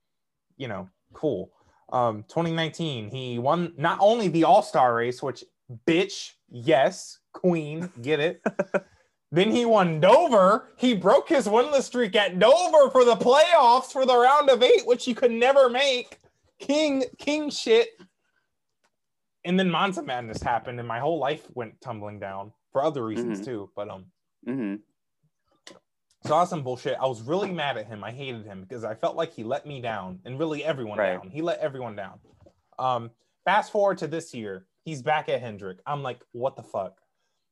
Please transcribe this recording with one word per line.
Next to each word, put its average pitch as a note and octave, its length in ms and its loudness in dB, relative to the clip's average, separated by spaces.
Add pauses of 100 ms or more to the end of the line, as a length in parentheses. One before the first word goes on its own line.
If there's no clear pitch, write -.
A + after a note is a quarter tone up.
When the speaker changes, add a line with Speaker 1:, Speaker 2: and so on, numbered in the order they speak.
(580)
Speaker 1:
you C3 100 -10
know, F#2+ 220 -12 (240)
cool. G#2 360 -6 (400)
Um, A#2 380 -2
twenty E3 240 -4
nineteen, D3+ 580 -6
he B2+ 280 -8
won D#3+ 400 -2
not E3 240 -2
only G#3+ 260 4
the D#3+ 160 2
All-Star D#3 500 4
race, A#2+ 280 -4
which, C3+ 220 -8 (420)
bitch, F3+ 460 -2 (180)
yes, C#3+ 680 0 (140)
queen, D#3+ 580 -4 (120)
get D3 180 0
it? F3 260 -4
Speaker 2:
<laughs> G#3+ 60 -4 (840)
Speaker 1:
Then G3 160 2
he A#3+ 140 2
won F#3+ 340 2
Dover. A3 760 4
He B3 180 2
broke G3 320 4
his B3+ 220 0
winless C4 360 2
streak A#3+ 320 -2
at F#3+ 220 0
Dover D4 520 6
for B3+ 120 6
the A#3+ 140 6
playoffs C4 760 6
for C4 140 -2
the B3+ 100 4
round C4+ 360 6
of A#3+ 120 4
eight, G4+ 220 6
which A#3+ 220 0
he B3 80 -2
could A#3+ 160 2
never B3+ 400 4
make. B3+ 500 -2 (380)
King, C#4 460 0 (120)
king D4 320 -4
shit. A#3 400 2 (1600)
And F3+ 120 0
then F#3 120 0
Monza F3+ 320 -2
Madness B2 400 -10
happened, B2 380 -4
and A#2+ 60 -10
my A#2 140 -6
whole D#3 180 -4
life D3 360 -6
went A#2 260 -12
tumbling G#2 400 -14
down G2 320 -12 (200)
for C3+ 120 0
other C#3+ 220 -4
reasons, A2 340 -6
Speaker 2:
Mm-hmm. G2+ 100 -12
Speaker 1:
too. G2+ 240 -10
But, G#2 140 -10
um, F#2+ 160 -16 (420)
Speaker 2:
Mm-hmm. A#2 280 -6 (1500)
Speaker 1:
so - 20 -6 (100)
that's F3+ 120 0
some E3 120 -8
bullshit. B2+ 380 -6
I C3 60 -2
was A#2 160 -8
really F#3 300 -4
mad C#3+ 260 -6
at G#2+ 80 -10
him. G#2+ 180 -14
I G#2+ 80 -12
hated B2+ 320 -14
him G2 160 -18
because A2+ 240 -14
I A2 100 -8
felt E3 220 -6
like E3 160 -6
he A2+ 120 -12
let A#2+ 220 -6
me C#3+ 140 -14
down, G2 460 -10
and B2+ 120 -12
really D3+ 240 -6
everyone D3+ 360 -6
Speaker 2:
Right. C3 240 2
Speaker 1:
down. - 80 -20
He D3 100 -10
let E3 200 -4
everyone B2+ 360 -8
down. F#2+ 240 -14 (580)
Um, A#2+ 320 -2 (360)
fast G3+ 260 0
forward G3+ 260 0
to E3+ 80 -8
this D#3 280 -8
year, G2+ 320 -12 (180)
he's D#3 160 -10
back D3+ 300 -2
at C3 100 -2
Hendrick. G2+ 460 -12
I'm C#3+ 160 -8
like, B2+ 180 -10 (120)
"What B2+ 240 -6
the A#2+ 60 -18
fuck?" F#2+ 360 -10 (540)